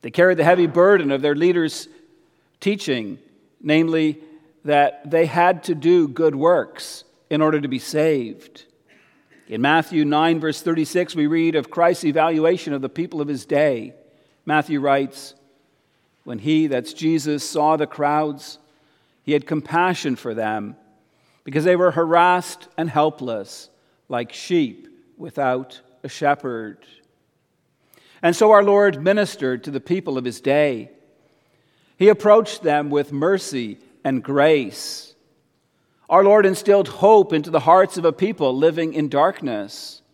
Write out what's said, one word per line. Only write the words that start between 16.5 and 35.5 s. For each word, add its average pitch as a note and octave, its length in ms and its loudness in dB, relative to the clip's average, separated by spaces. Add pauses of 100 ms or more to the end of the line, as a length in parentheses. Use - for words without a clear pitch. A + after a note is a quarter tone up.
that's B2+ 260 -4
Jesus, D3+ 560 -2
"saw D#3 280 0
the D3+ 100 -2
crowds, D3 720 -4 (640)
he C#3+ 100 -4
had D3 140 0
compassion D#3+ 680 -2
for A2+ 180 -10
them G#2+ 400 -6 (720)
because D3+ 180 -2
they F3+ 140 2
were F3+ 160 2
harassed E3+ 760 0 (100)
and D#3+ 140 -6
helpless, C3 800 -6 (380)
like A#2+ 240 -6
sheep D#3 560 -4 (280)
without C3+ 640 -6 (220)
a C#3+ 60 -14
shepherd." B2 760 -4 (1400)
And E3+ 120 2
so G#3+ 160 4
our G#3 140 8
Lord G3+ 360 2
ministered D#3+ 640 -2
to D3+ 80 -12
the C3+ 100 -6
people E3 380 -4
of B2 60 -8
his B2 160 -8
day. C#3 500 -2 (1080)
He G3 120 6
approached G#3 560 4
them D3 260 0
with C#3+ 220 -2
mercy C#3+ 680 -4 (240)
and C3 220 -4
grace. C#3 840 0 (1000)